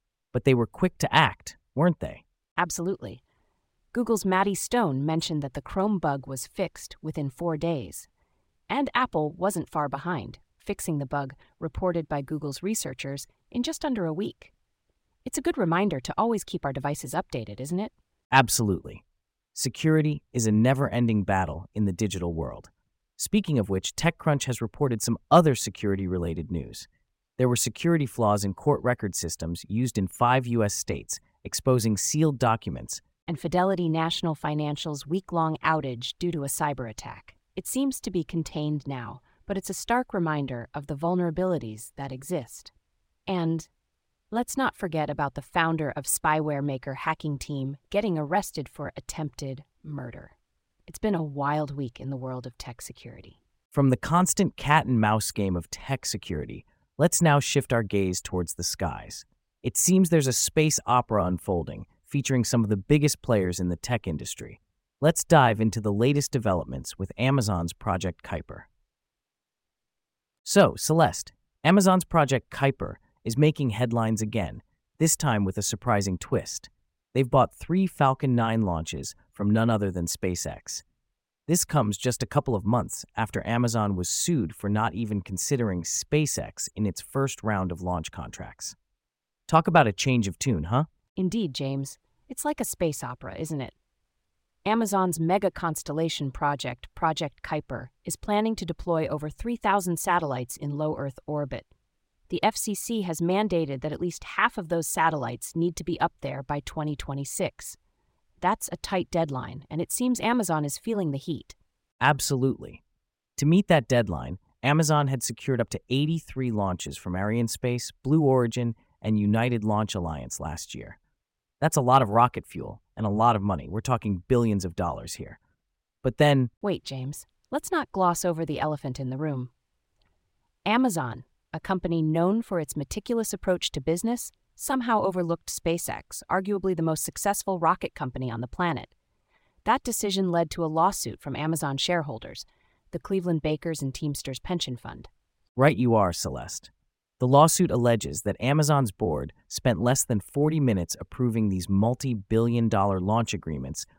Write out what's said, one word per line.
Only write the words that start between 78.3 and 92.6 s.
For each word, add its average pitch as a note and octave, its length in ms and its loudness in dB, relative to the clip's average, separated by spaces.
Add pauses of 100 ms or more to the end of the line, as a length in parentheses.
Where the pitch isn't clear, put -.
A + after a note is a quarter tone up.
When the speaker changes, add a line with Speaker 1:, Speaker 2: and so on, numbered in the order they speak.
Speaker 1:
nine A2+ 280 2
launches E2+ 520 -4 (160)
from G2+ 200 0
none A2+ 180 4
other G2+ 220 2
than F2 160 -2
SpaceX. - 800 -6 (600)
This F3 200 2
comes G#2+ 320 0
just - 240 -2
a - 40 -6
couple C#3 280 0
of F#2+ 100 -2
months A2+ 400 0 (100)
after G#2+ 320 -4
Amazon A2+ 480 2
was F2+ 140 -2
sued B2+ 460 0
for G2+ 160 -4
not G#2+ 240 0
even G#2 260 -4
considering G2 640 -2
SpaceX - 920 -2
in G#2 120 0
its - 160 -4
first - 400 -4
round G2 280 0
of E2 120 -8
launch F2 280 -4
contracts. - 640 -12 (720)
Talk E3 220 4
about D#3+ 180 8
a G#2 60 2
change B2 340 2
of F#2+ 120 -6
tune, F2+ 260 0
huh? A#2+ 200 2 (300)
Speaker 2:
Indeed, F#3 380 0
James. C#3 460 -6 (280)
It's - 200 -8
like - 140 -2